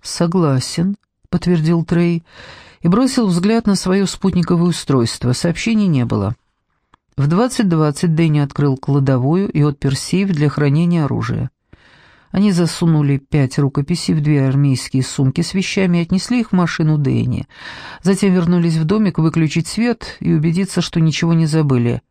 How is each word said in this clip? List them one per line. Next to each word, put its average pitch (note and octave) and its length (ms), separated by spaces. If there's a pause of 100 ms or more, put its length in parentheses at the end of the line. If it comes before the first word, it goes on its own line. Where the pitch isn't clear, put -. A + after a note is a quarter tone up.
«Согласен», E3+ 960 (360)
подтвердил E3+ 500
Трей E3+ 400 (580)
и E3+ 60
бросил B3 380
взгляд G3 400
на G3+ 80
свое F#3 320
спутниковое F3 640
устройство. B2 640
Сообщений G3+ 540
не C3+ 180
было. G#2+ 300 (840)
В C#3 80
двадцать G3+ 420
двадцать D#3+ 460
Дэнни D#3 240
открыл C#3+ 400
кладовую C#3 760
и D3 120
отпер C#3+ 320
сейф F#3+ 340
для D3 200
хранения D#3 560
оружия. A#2 440 (800)
Они G3+ 220
засунули D#3+ 680
пять C3+ 400
рукописей D3 560
в D#3 80
две C#3+ 260
армейские C3+ 540
сумки C3+ 400
с - 140
вещами F#3 420
и E3+ 40
отнесли F#3+ 400
их A3 80
в F#3 60
машину D#3+ 440
Дэнни. B2 480 (560)
Затем G3 280
вернулись E3+ 440
в D#3+ 100
домик G3+ 320
выключить D#3+ 500
свет - 520
и - 140
убедиться, E3+ 480
что - 180
ничего D#3+ 340
не E3 140
забыли. C3 640